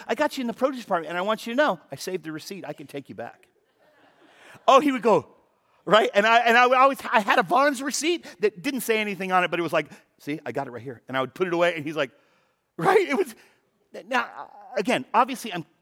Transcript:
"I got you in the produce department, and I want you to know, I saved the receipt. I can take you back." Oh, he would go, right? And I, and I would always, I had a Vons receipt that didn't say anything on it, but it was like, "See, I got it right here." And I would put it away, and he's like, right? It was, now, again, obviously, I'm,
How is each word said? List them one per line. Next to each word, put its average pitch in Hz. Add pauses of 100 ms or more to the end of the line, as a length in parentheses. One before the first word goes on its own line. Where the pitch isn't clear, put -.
"I -
got 294
you 269
in 240
the 226
produce 262
department, 170
and 170
I 180
want 214
you 233
to 240
know, 262 (120)
I 139
saved 185
the 160
receipt. 156
I 151
can 147
take 143
you 113
back." - (1200)
Oh, 262
he 277
would 247
go, 185 (580)
right? 208
And 202
I, 226
and 233
I 247
would 254
always, 269 (120)
I 240
had 220
a 247
Vons 262
receipt 285 (140)
that 202
didn't 262
say 220
anything 196
on 185
it, 175
but 170
it 170
was 160
like, 156 (260)
"See, 147
I 127
got 131
it 123
right 117
here." 117
And 131
I 135
would 131
put 185
it 170
away, 170
and 156
he's 156
like, 143 (640)
right? 370
It 277
was, - (720)
now, 240 (480)
again, 214
obviously, 233
I'm, 175 (160)